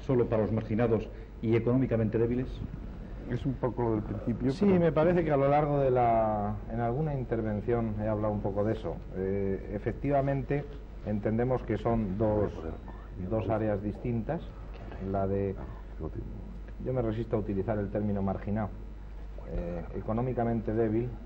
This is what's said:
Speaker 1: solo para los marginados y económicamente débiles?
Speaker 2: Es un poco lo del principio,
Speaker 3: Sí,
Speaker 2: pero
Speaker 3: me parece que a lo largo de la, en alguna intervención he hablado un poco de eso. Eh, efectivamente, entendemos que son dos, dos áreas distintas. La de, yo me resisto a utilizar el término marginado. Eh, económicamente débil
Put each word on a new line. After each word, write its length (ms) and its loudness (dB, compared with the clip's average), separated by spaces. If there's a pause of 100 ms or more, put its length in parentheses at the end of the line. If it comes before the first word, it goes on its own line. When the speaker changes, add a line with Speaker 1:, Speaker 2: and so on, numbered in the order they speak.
Speaker 1:
solo 300 4
para 120 4
los 100 2
marginados 560 2 (320)
y 140 4
económicamente 640 4
débiles? 300 2 (840)
Speaker 2:
Es 160 -2
un 80 0
poco 280 -2
lo 100 2
del 100 2
principio, 480 -2
Speaker 3:
Sí, 160 2
Speaker 2:
pero 140 6
Speaker 3:
me 100 6
parece 340 4
que 60 0
a 60 4
lo 120 4
largo 300 4
de 140 4
la, 640 4 (160)
en 80 -2
alguna 340 0
intervención 840 0
he 80 0
hablado 260 2
un 60 0
poco 240 0
de 80 2
eso. 240 -4 (180)
Eh, 580 0
efectivamente, 920 0 (420)
entendemos 560 0
que 160 0
son 400 0
dos, 320 2 (800)
dos 180 0
áreas 360 0
distintas. 560 -2 (720)
La 160 2
de, 260 0 (1300)
yo 80 -2
me 100 0
resisto 340 -2
a 20 2
utilizar 400 -2
el 120 -2
término 300 0
marginado. 500 -2 (840)
Eh, 320 -4 (100)
económicamente 800 0
débil 340 2 (180)